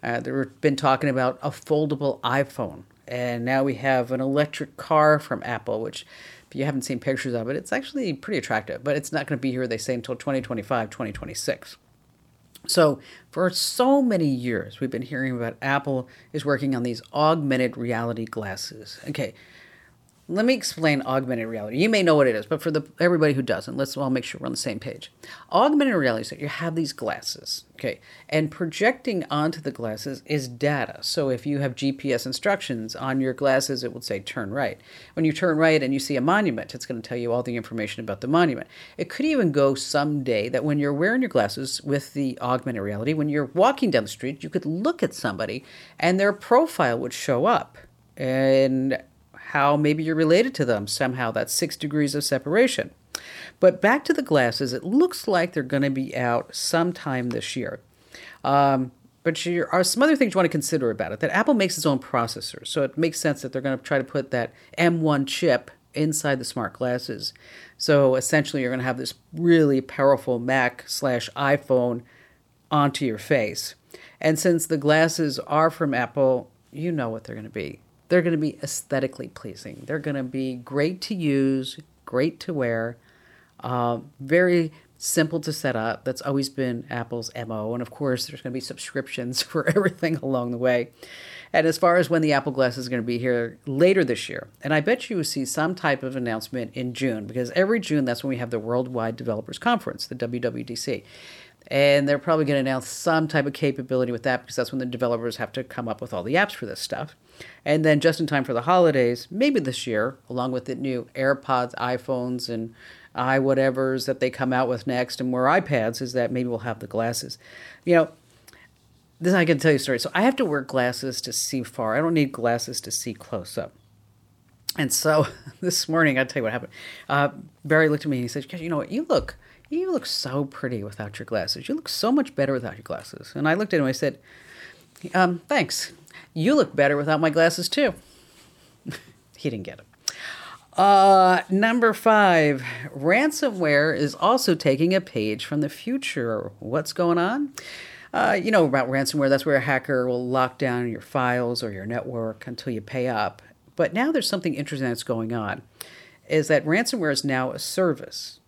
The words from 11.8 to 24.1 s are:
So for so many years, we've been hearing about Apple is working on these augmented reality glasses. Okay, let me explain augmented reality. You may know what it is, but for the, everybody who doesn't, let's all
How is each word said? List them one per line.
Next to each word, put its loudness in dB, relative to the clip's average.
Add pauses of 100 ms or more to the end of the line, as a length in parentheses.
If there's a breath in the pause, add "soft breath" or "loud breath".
So 4 (300 loud breath)
for -2
so 2
many 2
years, -4
we've -4
been -4
hearing -4
about -4
Apple -2 (240 loud breath)
is -6
working 0
on -2
these -4 (100)
augmented 2
reality -4
glasses. -10
Okay, -6 (960 loud breath)
let 0
me 4
explain 0
augmented -2
reality. -6
You 4
may 4
know 6
what 6
it 4
is, -2
but -4
for -2
the, -2 (140)
everybody 4
who 0
doesn't, -4
let's -4
all -2